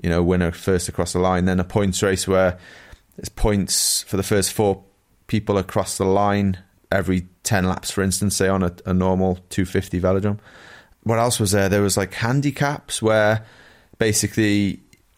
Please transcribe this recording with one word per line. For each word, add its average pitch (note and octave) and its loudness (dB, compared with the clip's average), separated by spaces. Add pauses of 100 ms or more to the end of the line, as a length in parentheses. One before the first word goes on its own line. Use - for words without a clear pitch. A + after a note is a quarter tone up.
you F2 -4
know, E2+ 2
winner F2 2
first F2+ -2
across F2+ -4
the F2+ 0
line, F2+ 2
then F#2 2
a F2 0
points G2 -2
race F#2+ 0
where F#2 2 (600)
it's - -14
points - 0
for G#2 -4
the F#2+ 0
first G2 0
four G2 0 (480)
people G#2 0
across F#2+ -2
the G2 0
line G2 2 (320)
every F#2 0 (160)
ten F#2+ 0
laps, - -4
for G2 -2
instance, F#2+ -2
say F#2+ 2
on F#2+ 2
a, F2 0 (140)
a F#2 -4
normal F#2 0 (100)
two F#2+ -2
fifty F#2 -4
velodrome. G2 0 (680)
What A2+ 0
else A#2 0
was G2 2
there? G2 2
There G2+ 4
was, G2 0
like, F#2+ -2
handicaps C#3 -2
where A2 2 (540)
basically G#2 0 (380)